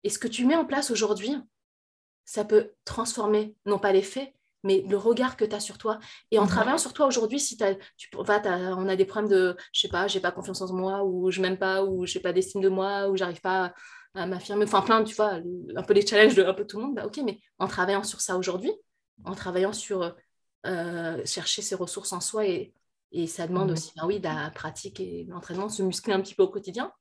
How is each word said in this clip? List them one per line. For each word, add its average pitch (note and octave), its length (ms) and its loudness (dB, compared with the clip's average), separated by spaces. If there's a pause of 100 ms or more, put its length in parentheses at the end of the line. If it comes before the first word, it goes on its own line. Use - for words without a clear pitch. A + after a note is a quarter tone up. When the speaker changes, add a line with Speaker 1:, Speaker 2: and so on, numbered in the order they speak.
Speaker 1:
Et G3+ 60 0
ce - 80 -4
que B3 100 -4
tu A#3+ 180 -2
mets D4 100 6
en D#4+ 100 2
place C#4 260 -2
aujourd'hui, G#3+ 440 0 (880)
ça G#3 220 -4
peut G#3+ 260 4 (140)
transformer, G#3+ 720 0 (100)
non G3+ 140 0
pas G3 120 2
les F#3+ 100 6
faits, C4 320 -8 (300)
mais F#3+ 240 4
le G3+ 100 2
regard A#3+ 380 2
que - 80 0
t'as G#3+ 160 -2
sur G3+ 180 -10
toi. A#3+ 220 -2 (320)
Et A3 80 6
en G3+ 40 6
Speaker 2:
Mhm. G3 60 4
Speaker 1:
travaillant A#3+ 280 2
sur - 160 -2
toi D4 120 4
aujourd'hui, B3 340 2
si - 180 -4
t'as, G3 180 2 (220)
tu - 120 -20
peux, - 140 -8
va, G3+ 160 4
t'as, F3+ 360 -2
on F#3 120 -2
a F#3+ 80 0
des F#3 100 4
problèmes G#3 240 -2
de, F#3 280 4 (160)
je - 80 2
sais F#3+ 80 0
pas, F#3 180 0
j'ai G3 120 0
pas F3+ 120 0
confiance F#3 300 -8
en F#3 120 -6
moi, F#3+ 300 0
ou F#3 280 0
je F#3 100 -2
m'aime F#3 160 0
pas, F#3+ 260 2
ou F#3 220 -2
j'ai F#3 140 -4
pas F#3 120 -2
d'estime F#3+ 300 0
de F#3+ 80 4
moi, G3 400 0
ou F#3+ 80 2
j'arrive F3 240 -4
pas F#3 320 0 (400)
à F#3 120 -4
m'affirmer, F#3+ 400 -2
enfin G3+ 160 4
plein, A3 220 4
tu A3 120 -6
vois, G#3 240 0
le, F3 380 -10
un F#3 60 -6
peu G#3+ 100 4
les G3+ 120 8
challenges G#3 300 8
de F#3+ 80 8
un F#3+ 100 2
peu G#3 120 -4
tout G3 120 -12
le A3+ 80 -6
monde, C#4+ 100 -6
bah G#3+ 100 -6
ok, G#3 200 -8
mais G#3 140 -4 (200)
en F#3+ 80 -2
travaillant G3 360 0
sur - 180 -8
ça F3+ 160 -2
aujourd'hui, F#3 340 -2 (540)
en F#3+ 100 -8
travaillant F#3 380 0
sur, F3+ 420 -4 (500)
euh, E3+ 600 -4
chercher - 360 -4
ses G3+ 140 -4
ressources F#3 380 -6
en F3 80 -6
soi, G#3+ 240 -2
et, F3+ 280 -4 (380)
et E3+ 160 -4
ça E3 200 -6
demande F3+ 200 0
Speaker 2:
Mhm. D#3+ 60 2
Speaker 1:
aussi, D#3+ 220 -6
bah D#3 100 -8
oui, G3+ 140 0
de F3+ 80 -4
la D#3 240 -4
pratique - 480 -12
et E3+ 260 -8
de F3 60 -14
l'entraînement, F3 380 -8
se G#3+ 120 -6
muscler F#3+ 320 -2
un F#3+ 80 2
petit - 140 -8
peu G3 80 6
au F#3+ 60 4
quotidien A3 520 -8